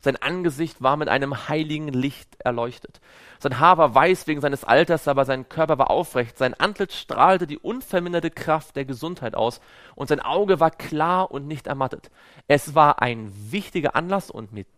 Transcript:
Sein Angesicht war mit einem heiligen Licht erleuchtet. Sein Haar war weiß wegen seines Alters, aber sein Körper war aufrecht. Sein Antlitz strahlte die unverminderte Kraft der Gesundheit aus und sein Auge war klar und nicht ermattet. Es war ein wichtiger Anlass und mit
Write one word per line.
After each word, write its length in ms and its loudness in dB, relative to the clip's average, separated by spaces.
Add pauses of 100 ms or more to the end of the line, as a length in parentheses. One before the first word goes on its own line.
Sein 140 0
Angesicht 640 -4
war 140 4
mit 140 -4
einem 400 -2
heiligen 400 -4
Licht 500 -6
erleuchtet. 640 -6 (360)
Sein 220 -4
Haar 180 8
war 160 6
weiß 340 4
wegen 120 -2
seines 240 -2
Alters, 460 4
aber 160 2
sein 240 -4
Körper 280 0
war 140 2
aufrecht. 460 -2
Sein 160 0
Antlitz 420 -2
strahlte 520 -2
die 100 -10
unverminderte 760 -4
Kraft 460 -4
der 80 -6
Gesundheit 500 -8
aus 240 -2 (360)
und 120 -10
sein 140 0
Auge 400 0
war 100 4
klar 600 -2
und 160 -10
nicht 200 -10
ermattet. 440 -6 (360)
Es 280 2
war 260 6
ein 320 -4 (180)
wichtiger 420 -4
Anlass 380 -2
und 220 -14
mit 140 -12 (100)